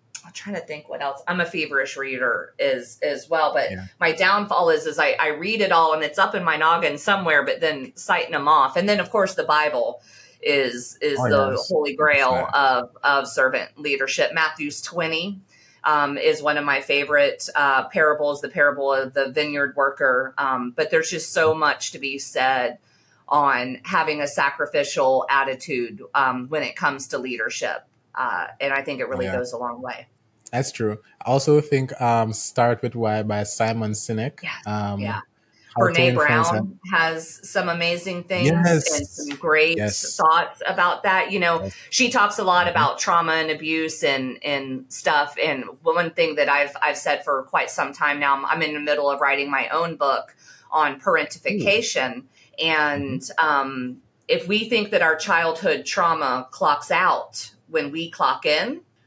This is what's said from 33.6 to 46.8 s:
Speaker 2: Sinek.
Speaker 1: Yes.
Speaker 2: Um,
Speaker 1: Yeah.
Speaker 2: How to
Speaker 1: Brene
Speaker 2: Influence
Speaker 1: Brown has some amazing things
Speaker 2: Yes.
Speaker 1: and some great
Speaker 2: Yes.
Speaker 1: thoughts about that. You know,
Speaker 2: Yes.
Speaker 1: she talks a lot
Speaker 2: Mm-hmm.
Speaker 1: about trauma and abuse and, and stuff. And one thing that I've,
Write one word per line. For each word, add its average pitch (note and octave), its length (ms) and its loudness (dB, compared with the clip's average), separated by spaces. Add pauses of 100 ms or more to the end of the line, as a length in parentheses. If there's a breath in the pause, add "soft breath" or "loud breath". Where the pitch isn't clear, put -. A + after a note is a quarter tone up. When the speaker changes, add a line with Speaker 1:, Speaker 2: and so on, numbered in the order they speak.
Speaker 2:
Sinek. A2 500 -6
Speaker 1:
Yes. - 100 -10 (140)
Speaker 2:
Um, G#2 340 -4
Speaker 1:
Yeah. G#2 220 -6 (560 soft breath)
Speaker 2:
How G3 80 6
to F3 80 2
Speaker 1:
Brene E3+ 60 2
Speaker 2:
Influence D#3+ 500 4
Speaker 1:
Brown F#3+ 300 -2 (120)
has E3 560 -2
some F3+ 220 -2
amazing E3+ 540 -2
things F3 260 0
Speaker 2:
Yes. E3+ 480 4
Speaker 1:
and C#3+ 100 -6
some C#3+ 300 -12
great D#3+ 400 2
Speaker 2:
Yes. - 380 -4
Speaker 1:
thoughts E3 500 2
about F3+ 380 0
that. F#3+ 280 0
You G3 80 0
know, E3+ 260 2
Speaker 2:
Yes. G3 100 -10 (160 loud breath)
Speaker 1:
she B3+ 180 2
talks G#3 300 2
a G#3 40 -2
lot F3+ 220 4
Speaker 2:
Mm-hmm. E3+ 100 0
Speaker 1:
about D3+ 220 2
trauma E3 360 2
and D#3+ 180 0
abuse D#3 520 -4
and, C3 400 -2
and C3+ 460 -4
stuff. D3 520 0
And C3+ 240 -2 (180)
one E3+ 260 2
thing E3 280 0
that C#3+ 120 2
I've, C#3+ 320 0